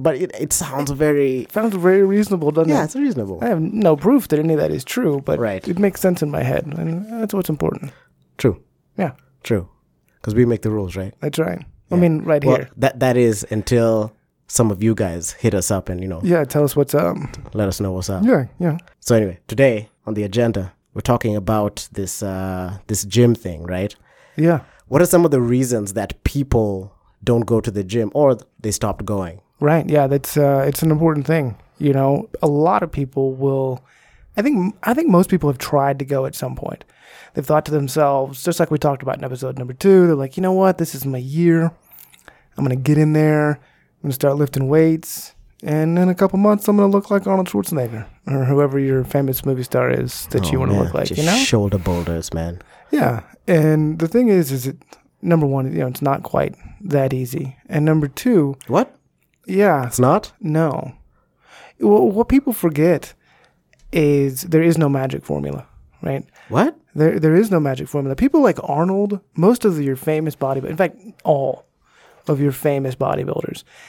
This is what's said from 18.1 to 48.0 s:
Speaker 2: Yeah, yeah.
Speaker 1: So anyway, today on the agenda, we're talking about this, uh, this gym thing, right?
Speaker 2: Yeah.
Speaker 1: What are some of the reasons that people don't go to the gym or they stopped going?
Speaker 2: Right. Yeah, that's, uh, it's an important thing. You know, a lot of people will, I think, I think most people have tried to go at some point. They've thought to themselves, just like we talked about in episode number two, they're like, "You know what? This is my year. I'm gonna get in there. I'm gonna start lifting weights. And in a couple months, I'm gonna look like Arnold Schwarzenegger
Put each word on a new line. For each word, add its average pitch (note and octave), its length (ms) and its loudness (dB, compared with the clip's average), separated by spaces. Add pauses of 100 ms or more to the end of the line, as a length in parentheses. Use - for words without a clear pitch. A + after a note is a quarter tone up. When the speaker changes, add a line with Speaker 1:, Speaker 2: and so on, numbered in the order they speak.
Speaker 2:
Yeah, G#3 220 2 (140)
yeah. E3+ 180 -2 (220)
Speaker 1:
So - 160 2
anyway, G2 320 0
today A2+ 420 0 (160)
on A2 80 -6
the G#2 100 -4
agenda, G2+ 500 -2 (200)
we're A2 80 -8
talking A#2 340 -2
about G#2 560 -4
this, - 300 -10
uh, F#2+ 560 -8 (100)
this G#2 160 -4
gym A#2 320 4
thing, E2+ 280 -10
right? F2+ 320 -6 (420)
Speaker 2:
Yeah. D#3+ 220 2 (280)
Speaker 1:
What C#3+ 140 2
are F3+ 40 6
some F3 200 4
of D#3 60 2
the C3+ 100 4
reasons A#2+ 520 0
that G2+ 300 -6
people G#2+ 680 -2 (300)
don't A#2 220 2
go A2 140 2
to G#2+ 120 -4
the G2 120 -4
gym G#2 300 -4
or C3+ 240 4 (240)
they G#2+ 100 -4
stopped G2+ 340 -4
going? F#2+ 360 -6 (180)
Speaker 2:
Right. D3+ 300 0
Yeah, D3 180 2
that's, C#3 300 -2
uh, C#3 300 2
it's C#3+ 160 -2
an D#3+ 80 2
important D3+ 340 0
thing. C#3+ 300 -2 (240)
You C#3+ 140 2
know, C3+ 360 0 (120)
a D#3+ 60 2
lot D#3+ 360 2
of D#3+ 80 -8
people C3+ 420 -4
will, C3+ 500 -2 (540)
I G#3 40 2
think, G#3+ 420 0
I A#3 100 0
think D#4+ 160 2
most F#3 200 4
people D#3 200 2
have C3 80 -2
tried C#3 420 0
to C#3 60 -8
go C3+ 200 -2
at C#3 100 -10
some B2+ 200 -10
point. - 300 -12 (480)
They've D3 120 -6
thought D3+ 200 2
to D3 60 -12
themselves, C#3 720 0
just F3 160 -2
like E3+ 100 0
we D3+ 80 0
talked C#3 240 -2
about C3 160 -6
in C3 60 -10
episode C3 340 -8
number B2+ 160 -8
two, F#3+ 320 6
they're E3 100 4
like, C3+ 220 -4
"You F#3 60 -4
know F#3 100 0
what? F#3 240 2
This E3 160 -4
is C3 100 -10
my C3+ 140 -4
year. E3 540 2 (840)
I'm C#3 60 -2
gonna B2+ 120 0
get C#3 240 2
in D3+ 140 4
there. D3+ 400 2
I'm - 500 -14
gonna C#3+ 100 -4
start C#3 220 0
lifting C#3 320 0
weights. D#3+ 680 2 (300)
And D#3 340 0
in F3+ 120 4
a F#3 40 0
couple F#3+ 240 0
months, G#3 300 2
I'm G#3 100 4
gonna G3+ 140 4
look G3+ 180 0
like G3+ 160 0
Arnold F#3+ 240 0
Schwarzenegger B2 560 -4 (220)